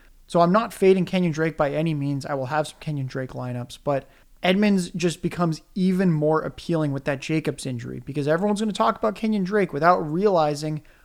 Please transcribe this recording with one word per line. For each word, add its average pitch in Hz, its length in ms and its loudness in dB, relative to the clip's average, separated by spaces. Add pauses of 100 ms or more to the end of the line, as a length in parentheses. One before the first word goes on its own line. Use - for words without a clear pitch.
(260)
So 175 160 2
I'm 170 100 6
not 220 220 2
fading 190 320 4
Kenyon 180 260 0
Drake 160 260 -2
by 143 160 0
any 156 200 0
means. 143 320 -2
I 147 80 -6
will 131 140 -4
have 151 200 -2
some - 120 -18
Kenyon 143 260 -6
Drake 131 280 -8
lineups, 123 500 -8
but 139 260 -2 (320)
Edmonds 190 500 2
just 170 300 -2
becomes 170 400 -2 (140)
even 185 380 2
more 151 280 2
appealing 151 520 -2
with 139 100 -6
that 139 160 -2
Jacobs 151 460 -4
injury 127 400 -8
because 143 200 -4
everyone's 196 360 0
gonna 226 100 -2
talk 226 260 0
about 214 180 -2
Kenyon 214 280 0
Drake 196 300 0
without 160 240 4
realizing 156 840 0 (240)